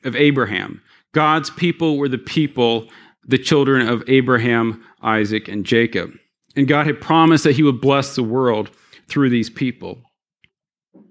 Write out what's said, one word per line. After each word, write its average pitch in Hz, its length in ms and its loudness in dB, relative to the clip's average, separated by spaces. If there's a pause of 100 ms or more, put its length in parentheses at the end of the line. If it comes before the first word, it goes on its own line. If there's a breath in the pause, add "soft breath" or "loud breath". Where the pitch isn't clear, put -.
of 123 100 -8
Abraham. 127 640 0 (320 soft breath)
God's 151 380 0
people 165 480 -2
were 143 100 -2
the 127 80 -6
people, 120 720 -2 (380 loud breath)
the 127 120 0
children 135 500 2
of 117 180 -2
Abraham, 120 760 0 (200 loud breath)
Isaac, 107 460 -2
and 101 160 -8
Jacob. 113 480 -2 (440)
And 139 120 2
God 147 180 0
had 147 140 -4
promised 160 440 4
that 143 120 2
he 156 60 2
would 135 180 2
bless 139 340 0
the 131 80 -4
world 113 480 -2 (380 soft breath)
through 139 220 0
these 113 200 -2
people. 120 500 -10 (1080)